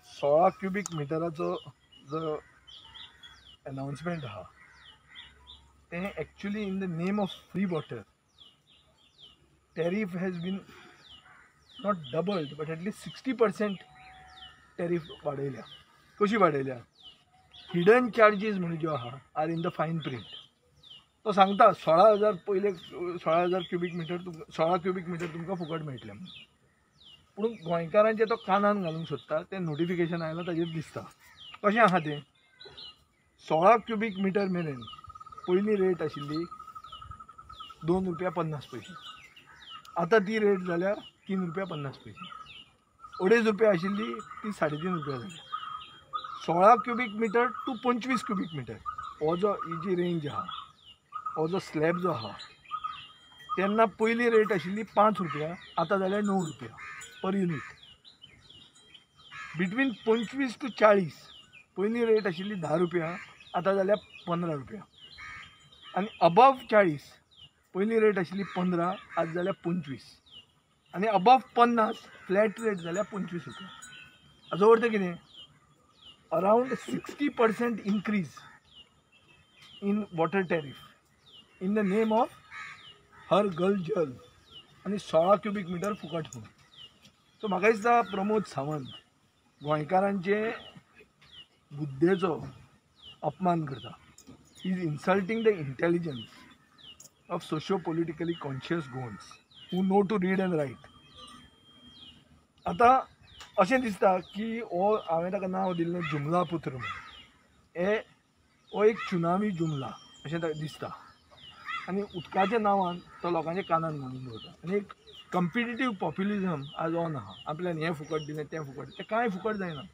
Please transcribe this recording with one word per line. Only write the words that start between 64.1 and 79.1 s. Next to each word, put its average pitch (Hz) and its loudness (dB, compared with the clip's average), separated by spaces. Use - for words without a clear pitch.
पंदरा 170 0
रुपया. 160 -8
आनी 190 0
above 247 10
चाळीस 190 6
पयली 220 2
रेट 208 6
आशिल्ली 190 -2
पंदरा, 180 0
आतां 175 -4
जाल्या 180 -2
पंचवीस. 156 -4
आनी 185 -2
above 214 8
पन्नास 233 4
फ्लॅट - -2
रेट 214 -2
जाल्या 170 -4
पंचवीस 175 -6
रुपया. 185 -14
हाचो 208 6
अर्थ 233 8
कितें? 196 0
Around 214 2
सिक्स्टी - -6
पर्सेंट 226 0
increase 202 -2